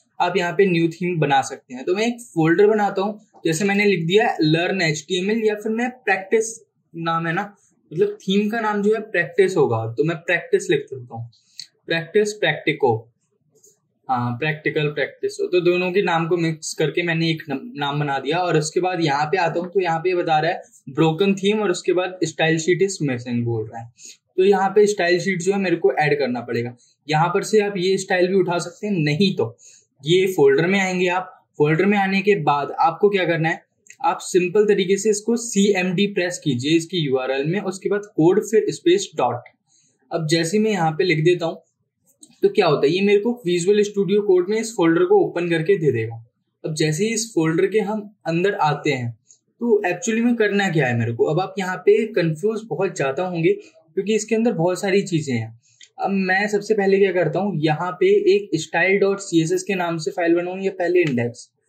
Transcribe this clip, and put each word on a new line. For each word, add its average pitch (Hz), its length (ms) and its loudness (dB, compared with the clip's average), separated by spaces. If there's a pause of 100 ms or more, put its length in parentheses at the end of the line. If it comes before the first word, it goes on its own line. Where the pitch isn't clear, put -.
(200)
आप 175 160 0
यहाँ 175 160 0
पे 196 140 4
new 165 240 2
theme 175 300 -4
बना 139 220 2
सकते - 320 -14
हैं। 131 100 -14
तो 180 100 0
मैं 220 120 0
एक 240 180 -4
folder 165 420 4
बनाता 208 360 0
हूँ, 208 160 -6 (260)
जैसे 165 200 -2
मैंने 196 220 2
लिख 170 200 2
दिया 208 200 4 (200)
learn 175 360 0
एचटीएमएल 185 640 -2
या 214 100 2
फिर 220 180 -6
मैं 240 160 -2 (140)
practice 214 520 0 (400)
नाम 165 320 -4
है 165 80 -2
ना, 196 80 -2 (500)
मतलब 202 260 0
theme 202 320 0
का 233 100 -4
नाम 208 220 -2
जो 214 120 2
है 220 80 -2
practice 185 540 0
होगा, 117 320 2
तो 147 160 -2
मैं 165 140 0
practice - 520 -2
लिख 143 140 2
देता 127 300 -14
हूँ, 117 160 -12 (560)
Practice, 185 480 0
practico, 151 600 0 (1120)
हाँ, 123 300 -2
practical, 151 500 -4
practice। 139 540 -6
तो 175 200 0
दोनों 180 300 0
के 196 100 2
नाम 165 260 0
को 180 100 0
mix 165 360 -4
करके 156 280 -2
मैंने 165 280 0
एक 156 200 -4
नम-, 135 100 -6 (160)
नाम 143 240 -4
बना 139 180 -2
दिया। 139 200 -2
और 175 200 0
उसके 156 220 -2
बाद 180 200 -2
यहाँ 151 260 0
पे 190 120 -2
आता 170 220 -2
हूँ 185 100 -8
तो 196 100 0
यहाँ 165 180 0
पे 180 160 -2
बता 160 260 0
रहा 160 100 0
है - 120 -6 (320)
broken 160 420 2
theme 214 260 0
और 185 80 0
उसके 180 240 -2
बाद 180 300 -2
style 160 360 0
sheet 175 240 0
is 196 200 -2
missing 120 400 -4
बोल 113 200 -4
रहा 117 160 -14
है। - 100 -18 (480)
तो 185 60 4
यहाँ 196 260 4
पे 208 160 6
style 180 340 0
sheet 185 200 -2
जो 185 120 0
है 202 80 -2
मेरे 170 160 0
को - 180 2
ऐड 147 240 2
करना 123 240 -2
पड़ेगा। 120 320 -6 (340)
यहाँ 156 200 2
पर 196 160 0
से 214 160 2
आप 202 160 -2
ये 185 220 0
style 180 300 0
भी 190 60 0
उठा 175 260 2
सकते 175 260 -10
हैं, 208 80 -2
नहीं 160 420 0
तो 135 200 -4 (480)
ये 185 240 2
folder 147 380 4
में 196 140 2
आएंगे 185 280 0
आप। 180 220 -4 (280)
folder 160 280 2
में 208 120 4
आने 196 240 0
के 202 200 4
बाद 143 380 -2
आपको - 300 2
क्या 185 160 0
करना 160 220 0
है, 165 140 -4 (400)
आप 170 200 0
सिंपल 185 440 2
तरीके 196 320 2
से 214 120 0
इसको 226 280 -2
सीएमडी 196 720 0
प्रेस 180 360 -4
कीजिए 139 320 0
इसकी 165 240 -4
यूआरएल 135 460 -2
में, 190 160 -2
उसके 185 260 -8
बाद 202 280 -4
कोड 180 260 4
फिर 214 280 0
space 180 460 0
dot। 120 320 -4 (600)
अब 165 180 -4
जैसे 165 300 0
मैं 214 140 2
यहाँ 165 200 0
पे 175 120 -2
लिख 156 200 0
देता 170 220 2
हूँ 180 160 -8 (800)
तो 196 60 4
क्या 202 180 2
होता 143 200 4
है, 160 60 2
ये 190 100 0
मेरे 202 180 4
को 240 100 0 (160)
Visual 180 360 2
Studio 202 400 0
Code 180 280 2
में 220 80 0
इस 226 180 -6
folder 170 280 4
को 196 160 4
open 175 300 -2
करके 170 260 2
दे 151 160 2
देगा। 110 240 -4 (480)
अब 160 100 -6
जैसे 156 300 0
ही 233 80 0
इस - 220 -6
folder 165 320 2
के 208 140 0
हम 208 200 -4 (260)
अंदर 180 360 0
आते 151 300 0
हैं 123 180 -4
तो - 760 -2
actually 220 380 -2
में 240 120 2
करना 202 340 0
क्या 151 160 0
है 117 120 0
मेरे 117 140 -2
को। 117 120 0
अब 156 160 0
आप - 180 -6
यहाँ 185 200 -6
पे 208 180 4 (180)
कंफ्यूज 180 520 -2
बहुत 175 300 -4
ज़्यादा 139 280 -2
होंगे 175 280 0
क्योंकि - 640 -6
इसके 214 200 -2
अंदर 226 180 2
बहुत 175 280 -2
सारी 196 240 0
चीज़ें 139 300 -2
हैं। 113 140 -4 (500)
अब 196 120 -4
मैं 190 380 0
सबसे 208 260 -2
पहले 196 240 2
क्या 196 160 4
करता 170 240 0
हूँ, 196 180 -2
यहाँ 156 360 -2
पे 180 140 0 (220)
एक 202 200 2 (100)
स्टाइल 185 420 0
डॉट 196 200 2
सी 165 220 0
एस 160 100 -2
एस 180 100 -2
के 196 140 -4
नाम 170 220 -2
से 156 120 -6
file 170 240 0
बनाऊँ 180 260 -2
या 196 120 -2
पहले 180 300 0
index, 120 460 -4 (200)